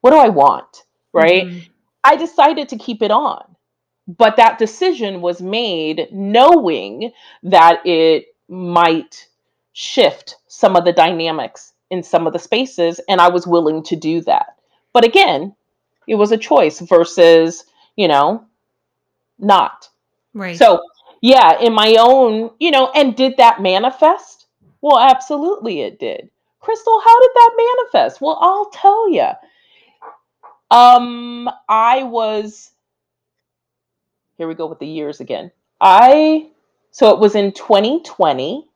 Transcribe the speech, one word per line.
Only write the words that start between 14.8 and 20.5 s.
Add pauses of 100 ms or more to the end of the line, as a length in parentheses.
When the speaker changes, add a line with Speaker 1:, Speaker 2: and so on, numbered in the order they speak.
Speaker 1:
But
again, (540)
it
was
a
choice
versus, (320)
you
know, (920)
not. (440)
Speaker 2:
Right.